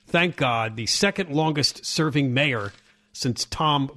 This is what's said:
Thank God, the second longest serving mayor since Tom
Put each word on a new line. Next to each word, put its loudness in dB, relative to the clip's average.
Thank 2
God, 0
the -6
second 0
longest 0
serving 0
mayor 0
since -2
Tom 0